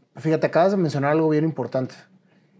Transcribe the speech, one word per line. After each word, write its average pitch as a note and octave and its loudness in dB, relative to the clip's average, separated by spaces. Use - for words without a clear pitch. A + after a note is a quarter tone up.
Fíjate, D#3 0
acabas F3+ 4
de G3+ 0
mencionar C#3+ 0
algo D#3+ 2
bien D3+ 2
importante. C3 -4